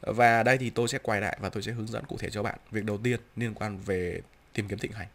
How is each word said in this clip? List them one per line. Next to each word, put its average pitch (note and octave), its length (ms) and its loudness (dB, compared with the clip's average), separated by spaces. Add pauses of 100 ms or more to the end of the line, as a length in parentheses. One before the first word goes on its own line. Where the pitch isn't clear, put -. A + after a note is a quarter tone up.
Và A#2 420 6
đây B2+ 160 6
thì B2 120 -2
tôi A#2 180 0
sẽ C#3 100 -2
quay G#2 220 0
lại G2+ 200 -2
và G2 80 -4
tôi G2 140 -4
sẽ G#2+ 100 -6
hướng A2+ 140 -4
dẫn A2+ 180 -6
cụ - 140 -8
thể - 120 -6
cho G#2+ 120 -4
bạn. A2 160 -4 (120)
Việc G#2 140 -2
đầu G#2 140 -2
tiên A#2 220 0 (160)
liên A2+ 180 -2
quan G#2 240 -6
về F2+ 420 -2 (320)
tìm G2+ 160 -2
kiếm G2+ 100 -4
thịnh - 140 -6
hành. G#2+ 220 -8